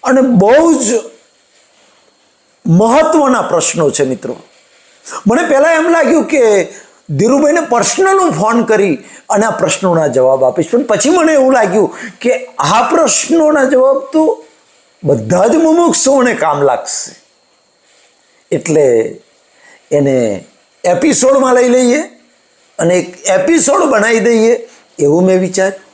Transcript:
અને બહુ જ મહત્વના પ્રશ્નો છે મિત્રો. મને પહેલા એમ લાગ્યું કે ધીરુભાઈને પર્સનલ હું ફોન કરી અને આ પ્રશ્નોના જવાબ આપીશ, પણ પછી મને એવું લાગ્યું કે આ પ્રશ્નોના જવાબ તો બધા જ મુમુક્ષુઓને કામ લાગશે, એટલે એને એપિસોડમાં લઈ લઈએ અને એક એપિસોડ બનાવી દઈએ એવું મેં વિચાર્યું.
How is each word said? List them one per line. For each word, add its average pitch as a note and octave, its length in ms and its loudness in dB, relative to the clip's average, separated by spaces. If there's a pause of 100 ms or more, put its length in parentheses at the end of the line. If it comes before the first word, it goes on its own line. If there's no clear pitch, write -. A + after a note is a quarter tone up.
અને B3+ 160 2
બહુ C4 600 4
જ G#3 180 -2 (1700)
મહત્વના B3+ 760 2
પ્રશ્નો D#3+ 480 -2
છે C#3+ 140 -2
મિત્રો. C3 320 -8 (920)
મને B3 220 0
પહેલા D4+ 240 2
એમ D#4+ 160 0
લાગ્યું D#4+ 360 2
કે A3 480 0 (380)
ધીરુભાઈને C#4 500 0
પર્સનલ F#4+ 580 0
હું F4+ 140 0
ફોન G#3+ 320 -2
કરી G3 340 0 (320)
અને A3 160 0
આ A3 40 -2
પ્રશ્નોના E3 560 -2
જવાબ C3 380 0
આપીશ, C#3 260 -2
પણ A#3+ 120 0
પછી A3+ 280 -2
મને D#4+ 220 2
એવું C4 200 2
લાગ્યું G#3+ 420 0 (260)
કે B3+ 260 -4
આ F#3+ 360 -2
પ્રશ્નોના D#4 800 0
જવાબ C4 340 2 (140)
તો - 320 0 (600)
બધા C#3+ 420 0
જ D#4+ 100 2
મુમુક્ષુઓને D#4 760 2
કામ D3 280 -2
લાગશે, - 600 -4 (1300)
એટલે C#3 680 0 (720)
એને B2+ 520 -2 (400)
એપિસોડમાં B3+ 680 0
લઈ B3 140 2
લઈએ B3+ 340 0 (760)
અને F3 200 0
એક - 300 -8
એપિસોડ C#4+ 540 0
બનાવી A3+ 380 0
દઈએ A3+ 480 0 (300)
એવું D3+ 260 2
મેં F#3 140 2
વિચાર્યું. F#3+ 440 -4 (120)